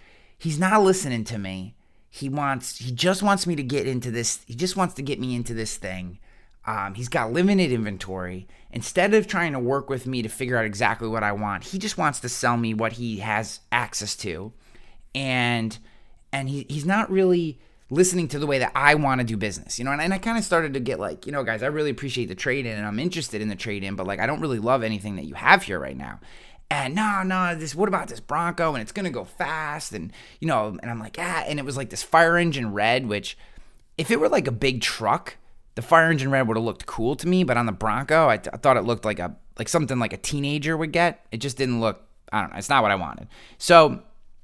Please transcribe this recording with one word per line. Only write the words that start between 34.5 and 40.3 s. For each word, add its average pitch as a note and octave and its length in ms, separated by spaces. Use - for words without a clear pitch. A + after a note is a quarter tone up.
big B2+ 300
truck, - 560
the - 80
fire E3 280
engine C#3 220
red C3 160
would've A2+ 140
looked A2+ 240
cool A#2+ 280
to D#3+ 140
me, F#3 160
but B2+ 120
on A#2+ 100
the A2 60
Bronco, C3+ 560
I, A2+ 80
th-, - 160
I - 40
thought C3 200
it G#2+ 60
looked A2+ 220
like G#2+ 160
a, F2 160
like A2+ 120
something, C3 320
like, A2 120
a - 40
teenager D3 600